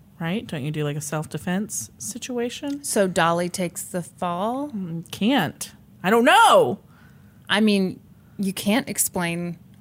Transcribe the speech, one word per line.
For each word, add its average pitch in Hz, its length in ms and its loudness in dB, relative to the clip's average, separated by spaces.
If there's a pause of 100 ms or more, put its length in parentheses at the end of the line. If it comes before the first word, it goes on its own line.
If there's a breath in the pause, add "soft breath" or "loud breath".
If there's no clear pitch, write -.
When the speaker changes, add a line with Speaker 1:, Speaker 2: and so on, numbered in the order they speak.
(200)
Speaker 1:
Right? 175 260 -4
Don't 139 180 -8
you 151 80 -4
do, 151 120 -4
like, 147 140 -4
a 147 40 -6
self-defense 175 960 -6
situation? 247 840 -6
Speaker 2:
So 202 240 2
Dolly 170 420 2
takes 175 340 -6
the 180 200 -8
fall? 214 680 -6
Speaker 1:
Mm, 175 420 -8
can't. 214 600 -2 (320)
I 180 60 0
don't 233 160 6
know. 339 540 8 (680 soft breath)
Speaker 2:
I 196 120 2
mean, 202 380 2 (380)
you 190 160 -2
can't 220 360 0
explain 175 680 -4 (240)